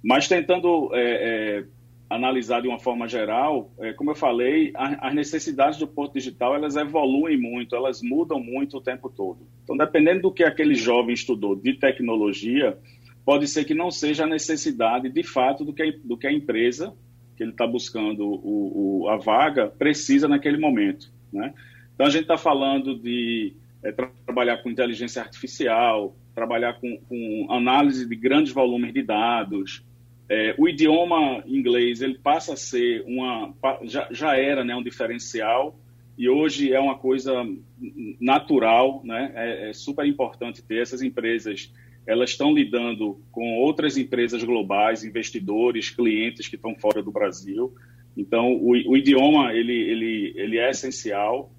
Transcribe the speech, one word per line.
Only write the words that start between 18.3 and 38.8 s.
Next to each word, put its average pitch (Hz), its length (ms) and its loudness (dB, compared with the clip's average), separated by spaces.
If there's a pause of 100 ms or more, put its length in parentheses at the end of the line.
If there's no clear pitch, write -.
o, 98 60 0
a 107 80 2
vaga 123 500 2
precisa 143 640 2
naquele 143 280 2
momento, 113 540 0 (200)
né? 101 220 -6 (400)
Então, 135 140 4
a - 20 6
gente 156 160 0
tá 165 120 4
falando 135 600 0
de, 117 560 -2 (300)
é, 104 80 -4
tra-, 127 180 -4 (160)
trabalhar 120 380 0
com 123 60 -6
inteligência 120 520 -4
artificial, 113 920 0 (180)
trabalhar 120 460 -2
com, 117 180 -8 (120)
com 107 420 -6
análise 127 560 2
de 117 80 -6
grandes 135 380 2
volumes 120 400 0
de 131 100 -2
dados. 107 840 -2 (440)
É, 107 280 0
o 156 100 6
idioma 156 800 2
inglês, 120 540 2
ele 135 160 -4
passa 156 360 0
a 131 40 -8
ser 120 480 -2
uma, 123 560 -6
pa-, 135 220 -2
já, 120 280 -6
já 147 240 0
era, 135 280 2
né, 120 120 -4
um 123 80 -6
diferencial, 120 960 -2 (380)
e 120 100 0
hoje 143 460 2
é 135 60 6
uma 135 180 2
coisa 131 480 0 (720)
natural, 131 840 4